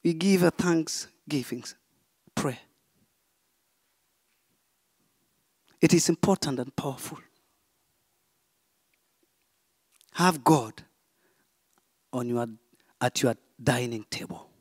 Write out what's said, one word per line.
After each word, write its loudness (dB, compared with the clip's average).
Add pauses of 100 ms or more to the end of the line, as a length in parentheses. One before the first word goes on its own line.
we 4
give 4
a 6
thanksgiving -4 (720)
prayer. -4 (3250)
It 6
is 4
important 0
and -8
powerful. -10 (3000)
Have 0
God 2 (1300)
on -6
your, -2 (540)
at -2
your 2 (280)
dining -2
table. -12 (100)